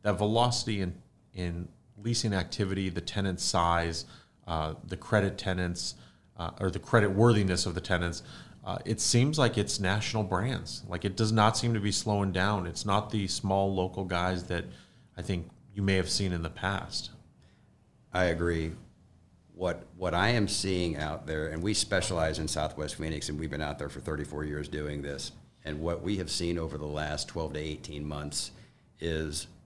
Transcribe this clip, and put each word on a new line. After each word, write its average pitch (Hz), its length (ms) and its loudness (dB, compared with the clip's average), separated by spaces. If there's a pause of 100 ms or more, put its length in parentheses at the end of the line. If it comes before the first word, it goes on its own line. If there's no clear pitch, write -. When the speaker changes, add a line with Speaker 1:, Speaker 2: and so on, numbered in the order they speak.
Speaker 1:
that 98 160 2
velocity 113 640 4
in, 87 120 -2 (380)
in 87 360 -4 (280)
leasing 110 380 0
activity, 95 560 0
the 87 100 -4
tenant 95 400 -2
size, 85 640 2 (420)
uh, 80 280 -2 (120)
the 92 120 -6
credit 98 400 2
tenants, 90 560 -2 (420)
uh, 85 140 -6 (100)
or 95 100 2
the 95 80 -6
credit 104 320 4
worthiness 101 540 6
of 87 100 -2
the 90 60 0
tenants, 85 420 0 (400)
uh, 92 220 -4
it 110 160 -2
seems 139 380 4
like 117 180 4
it's 104 240 0
national 104 420 2
brands. 95 640 -2
Like, 90 200 -4
it 92 100 0
does 110 160 2
not 110 240 6
seem 117 160 2
to 107 80 0
be 101 120 0
slowing 101 400 2
down. 92 340 2
It's - 180 -6
not 104 240 2
the 101 180 0
small 98 480 2
local 92 300 0
guys 90 440 0
that 85 180 -2 (500)
I 87 60 -8
think 87 260 -2 (260)
you 101 60 -4
may 98 140 4
have 92 160 2
seen 92 240 0
in 82 80 -2
the 82 80 -4
past. - 600 -4 (1000)
Speaker 2:
I 92 120 2
agree. 82 480 0 (840)
What, 87 320 -4 (100)
what 90 180 0
I 98 160 4
am 113 160 4
seeing 90 500 0
out 76 300 -4
there, 78 220 -2
and 80 140 -4
we 104 120 0
specialize 82 640 0
in 78 80 -2
Southwest 76 480 -4
Phoenix, 78 340 -4
and 76 120 -4
we've 78 100 -4
been 73 100 -4
out 73 180 -4
there 73 100 -6
for - 120 -10
thirty-four 73 440 -4
years 73 240 -6
doing 73 340 -6
this, 69 300 -8 (320)
and 76 160 -6
what 85 200 -2
we 101 180 0
have 85 120 -4
seen 85 280 0
over 78 200 -4
the 76 80 -6
last 76 400 -4
twelve 78 280 -6
to 76 40 -4
eighteen 73 480 -6
months 73 460 -6 (480)
is 80 480 -4 (180)